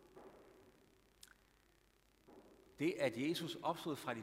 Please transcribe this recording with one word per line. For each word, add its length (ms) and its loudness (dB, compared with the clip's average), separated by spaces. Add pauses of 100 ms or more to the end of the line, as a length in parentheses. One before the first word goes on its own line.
(2750)
Det, 140 6
at 240 2
Jesus 380 0
opstod 420 0
fra 180 -2
de 80 -6